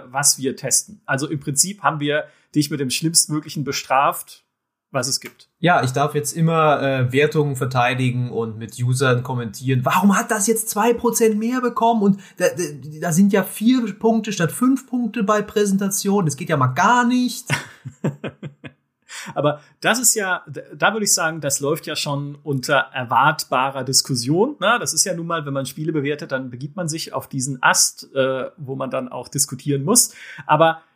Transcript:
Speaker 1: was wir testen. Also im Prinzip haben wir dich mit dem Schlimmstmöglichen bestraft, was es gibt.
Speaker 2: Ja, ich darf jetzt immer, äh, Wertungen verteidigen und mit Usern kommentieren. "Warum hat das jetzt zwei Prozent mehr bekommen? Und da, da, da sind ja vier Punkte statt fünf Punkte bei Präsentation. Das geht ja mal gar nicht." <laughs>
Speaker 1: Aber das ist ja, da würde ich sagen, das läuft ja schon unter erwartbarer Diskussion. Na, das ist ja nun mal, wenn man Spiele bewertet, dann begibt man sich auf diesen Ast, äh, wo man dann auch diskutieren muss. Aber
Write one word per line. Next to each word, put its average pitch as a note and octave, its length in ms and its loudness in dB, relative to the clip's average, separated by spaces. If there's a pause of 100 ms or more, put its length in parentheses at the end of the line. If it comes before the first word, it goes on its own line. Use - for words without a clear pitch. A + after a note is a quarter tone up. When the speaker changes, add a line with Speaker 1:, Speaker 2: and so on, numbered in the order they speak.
Speaker 1:
was C#3 320 0
wir C3 180 -4
testen. - 480 -4
Also C#3 240 -2
im D#3 100 -4
Prinzip E3 440 -2
haben D3 180 0
wir D3 240 -2 (300)
dich D3 160 2
mit D3 100 -4
dem C3 80 -2
Schlimmstmöglichen D#3 720 -2
bestraft, C#3+ 840 -2 (460)
was C3 160 -2
es C3+ 140 -4
gibt. - 380 -20
Speaker 2:
Ja, E3 260 4
ich B2+ 60 0
darf C#3 240 0
jetzt D3 180 -2
immer, D#3+ 500 4
äh, C3 300 0
Wertungen D3 440 2
verteidigen B2 720 0
und A2 260 -4
mit A2+ 260 -10
Usern B2+ 400 2
kommentieren. B2+ 640 -2
"Warum G3 320 4
hat A#3 140 0
das G#3 160 0
jetzt - 240 0
zwei A#3 240 2
Prozent A3+ 420 2
mehr A#3+ 240 -2
bekommen? A#3 400 0
Und G3 200 4 (180)
da, F3 100 2
da, - 140 -4 (400)
da E3+ 100 -2
sind G3 220 6
ja F#3+ 80 4
vier A3+ 560 2
Punkte A3 340 2
statt E3 180 0
fünf C4 360 2
Punkte A#3+ 380 -4
bei G#3 180 2
Präsentation. G3+ 800 0
Das D3 140 -2
geht E3+ 100 -8
ja D#3+ 80 0
mal C3 120 2
gar A3 380 4
nicht." B3 420 0 (540)
<laughs> - 640 -8 (680)
Speaker 1:
Aber D3 260 0 (200)
das G#3+ 180 2
ist - 160 2
ja, F#3 300 -2 (300)
da F#3 180 2
würde G#3+ 120 -2
ich - 100 2
sagen, E3 260 0
das C#3 200 -2
läuft C#3 260 -2
ja D#3 100 -6
schon C#3+ 460 -6
unter C#3 340 0 (160)
erwartbarer C3 920 0
Diskussion. C#3+ 760 0
Na, A3 180 2
das D#3+ 140 -4
ist D#3 120 0
ja F#3 100 -4
nun E3 120 -8
mal, D#3+ 200 -4
wenn C#3 60 -6
man C3+ 140 -4
Spiele D#3+ 260 -6
bewertet, D3 400 -4
dann C3 180 -4
begibt B2+ 260 -12
man F3 120 -4
sich D#3 240 -8
auf - 160 -8
diesen C3+ 340 -6
Ast, - 520 0
äh, C3 420 -2
wo C3+ 200 -10
man C3+ 140 -6
dann B2+ 180 -6
auch B2 200 -12
diskutieren C#3 560 -2
muss. G#3+ 300 2 (320)
Aber D#3+ 360 4 (140)